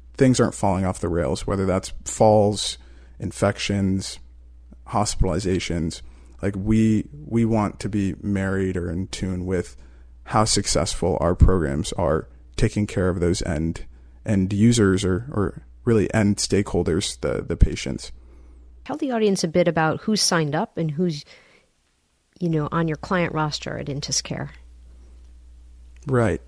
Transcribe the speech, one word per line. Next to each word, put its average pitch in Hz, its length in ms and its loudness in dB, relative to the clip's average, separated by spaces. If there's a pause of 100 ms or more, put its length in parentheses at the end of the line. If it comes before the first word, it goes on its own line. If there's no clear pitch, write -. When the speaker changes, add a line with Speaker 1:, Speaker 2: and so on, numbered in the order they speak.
(160)
Speaker 1:
things 127 240 4
aren't - 140 2
falling 95 300 0
off 92 160 -2
the - 80 -2
rails, 82 380 0
whether 98 180 0
that's 95 280 0 (120)
falls, 107 720 4 (440)
infections, 98 1000 -2 (680)
hospitalizations. 90 1120 0 (400)
Like, 101 140 -2
we, 110 520 2 (180)
we 117 180 0
want 107 360 0
to 110 80 -6
be 98 320 -2
married 95 560 -2
or 87 140 -4
in 90 180 -6
tune 92 380 -6
with 90 300 -4 (480)
how 110 200 2
successful 90 760 0
our 85 140 2
programs 82 600 4
are 80 340 0 (300)
taking 104 280 0
care 92 220 0
of 90 120 -2
those 87 220 0
end, 82 440 -4 (400)
end 98 260 0
users 101 520 4
or, 92 280 0
or 95 300 -2 (220)
really 110 280 2
end 104 240 2
stakeholders, 90 840 -2
the, 65 220 -2
the 85 140 -6
patients. - 560 0 (720)
Speaker 2:
Tell 277 120 -6
the 277 160 -4
audience 214 320 2
a 175 40 0
bit 175 200 2
about 160 320 2
who's 214 200 0
signed 156 340 2
up 190 220 -4
and 160 140 -2
who's, 156 340 -2 (1160)
you 175 80 -2
know, 156 240 0
on 165 160 0
your 151 80 -4
client 175 360 -2
roster 151 460 -4
at 147 100 -10
Intus 143 340 -4
Care. - 280 -8 (1600)
Speaker 1:
Right. 113 420 2